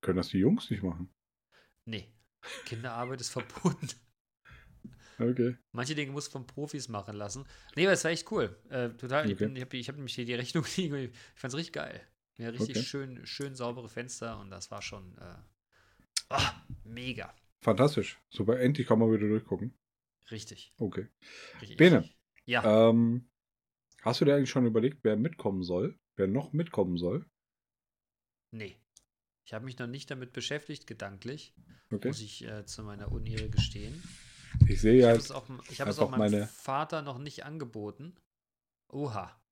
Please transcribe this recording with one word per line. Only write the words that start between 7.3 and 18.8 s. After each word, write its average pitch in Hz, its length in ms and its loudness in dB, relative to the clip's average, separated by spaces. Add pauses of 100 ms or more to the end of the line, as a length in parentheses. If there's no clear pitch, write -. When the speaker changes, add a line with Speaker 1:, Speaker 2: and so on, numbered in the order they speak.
Speaker 2:
Nee, 160 100 2
aber 196 80 6
es - 100 0
war 160 80 0
echt 165 200 -6
cool. 127 260 -2 (120)
Äh, 123 220 -4
total, 131 380 -2
ich 101 40 0
Speaker 1:
Okay. 95 40 -6
Speaker 2:
bin, 107 180 -2
ich 127 60 -8
hab, 127 120 -12
ich 123 160 -8
hab 139 60 -10
nämlich 139 200 -10
hier 123 100 -6
die 120 80 -6
Rechnung 123 380 -4
<laughs> - 60 -6
liegen 170 160 -2
und 143 80 -4
ich 120 100 -8 (240)
fand's 127 200 -8
richtig 165 180 -8
geil. - 280 -10 (360)
Ja, 117 120 -8
richtig 110 300 -4
Speaker 1:
Okay. - 20 -4
Speaker 2:
schön, 131 440 -10
schön 139 300 -10
saubere 120 340 -8
Fenster 117 500 -10
und 98 100 -16
das 95 220 -14
war 101 100 -12
schon, 92 360 -14
äh, 87 180 -18 (920)
ah, - 240 0 (300)
mega. 117 520 -10 (260)
Speaker 1:
Fantastisch. 117 580 2 (100)
Super, 113 300 0
endlich 127 280 4